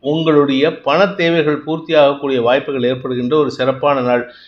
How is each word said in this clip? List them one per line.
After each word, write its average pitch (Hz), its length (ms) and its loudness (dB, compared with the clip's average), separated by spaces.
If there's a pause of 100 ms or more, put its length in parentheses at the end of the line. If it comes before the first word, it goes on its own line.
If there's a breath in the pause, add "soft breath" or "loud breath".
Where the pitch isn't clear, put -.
உங்களுடைய 147 800 0
பண 165 260 2
தேவைகள் 165 600 0
பூர்த்தியாகக்கூடிய 147 760 0
வாய்ப்புகள் 131 420 0
ஏற்படுகின்ற 127 540 -2
ஒரு 147 140 2
சிறப்பான 135 500 -2
நாள். 123 320 0 (160 loud breath)